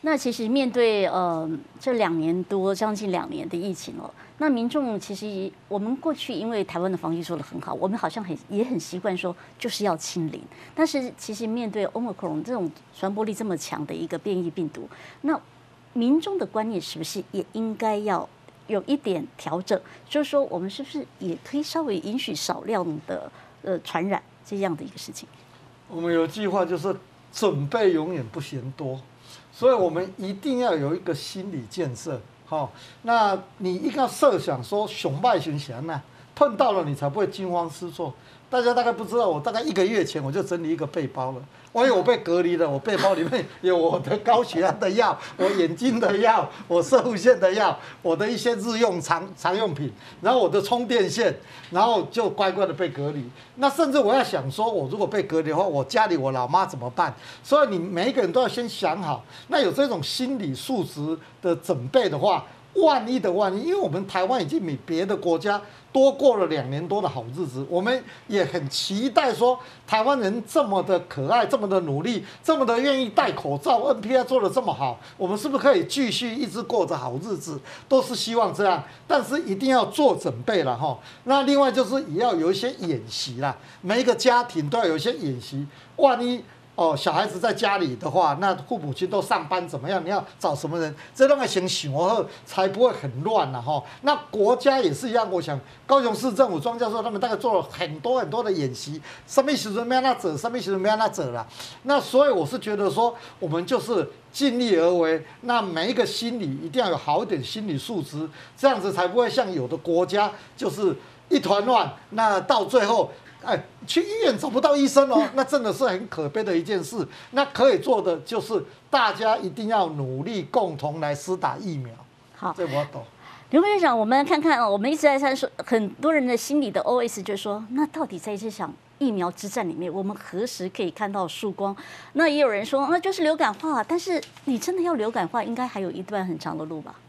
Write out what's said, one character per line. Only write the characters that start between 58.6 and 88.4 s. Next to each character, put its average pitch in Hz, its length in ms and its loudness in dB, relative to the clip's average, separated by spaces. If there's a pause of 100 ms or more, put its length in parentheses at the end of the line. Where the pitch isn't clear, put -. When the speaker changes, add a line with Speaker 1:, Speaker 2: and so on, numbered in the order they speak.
Speaker 2:
想 175 320 -2
好。 147 240 -4 (220)
那 302 140 2
有 202 100 4
这 277 160 2
种 196 160 -2
心 254 340 -4
理 175 160 -4
素 208 300 -2
质 151 340 -4 (240)
的 175 140 2
准 165 320 -4
备 214 220 4
的 147 100 -2
话， 175 260 2 (300)
万 285 340 6
一 254 120 0
的 190 100 0
万 190 260 2
一， 220 60 -4
因 302 60 -2
为 370 80 2
我 359 120 0
们 180 200 -2
台 185 160 0
湾 233 180 2
已 - 20 0
经 196 220 -2
比 143 180 -4
别 170 220 -2
的 196 100 0
国 165 220 2
家 202 220 0 (320)
多 269 200 8
过 277 240 6
了 190 100 4
两 143 240 0
年 151 160 -4
多 202 160 0
的 175 60 0
好 113 160 -6 (120)
日 180 80 -2
子， 135 240 -6
我 175 120 2
们 247 240 0 (240)
也 202 160 2
很 143 260 -4
期 226 400 -2
待 254 240 2
说 247 240 2 (300)
台 220 140 2
湾 269 180 4
人 214 260 0
这 302 160 2
么 196 220 2
的 185 160 2
可 143 260 -6
爱， 220 180 4
这 254 140 0
么 208 80 -2
的 190 140 2
努 147 220 -2
力， 220 220 -2 (200)
这 320 120 4
么 269 80 2
的 233 140 2
愿 269 240 2
意 240 60 -2
戴 208 240 0
口 143 260 -4
罩 - 220 2
，N 247 200 0
P 226 160 -2
I 247 60 4
做 254 180 0
得 196 80 0
这 247 140 0
么 190 100 -2
好， 123 280 -4 (160)
我 190 100 -4
们 190 100 -2
是 214 120 -4
不 277 80 -2
是 196 60 0
可 269 120 6
以 170 120 2
继 262 220 -2
续 233 240 -4
一 247 140 -4
直 208 160 -8
过 226 240 0
着 165 100 -2
好 123 200 -6
日 190 200 -6
子？ 147 240 -10 (280)
都 262 120 6
是 247 140 -4
希 226 220 -4
望 196 180 2
这 190 100 0
样， 180 160 4 (280)
但 277 140 4
是 294 200 -2
一 196 140 -4
定 262 140 0
要 247 160 6
做 240 280 2
准 170 180 -4 (100)
备 190 200 0
了 127 140 0
哈。 131 200 -2 (280)
那 269 180 2
另 277 180 4
外 262 120 4
就 254 120 2
是 254 200 -2
也 165 180 -2
要 233 140 2
有 165 160 2
一 - 20 2
些 240 200 -2
演 151 340 -4
习 120 320 -8
啦， 135 160 -2 (240)
每 214 200 0
一 254 40 0
个 247 100 4
家 240 300 6
庭 151 260 -4
都 226 80 2
要 220 80 4
有 160 80 4
一 156 60 -2
些 220 140 0
演 139 260 -4
习， 139 260 -8 (300)
万 240 280 6
一 247 200 -2 (320)
哦， 160 200 2
小 160 160 0
孩 180 140 2
子 185 120 -6
在 185 140 2
家 202 240 0
里 156 200 -2
的 151 140 -6
话， 147 300 2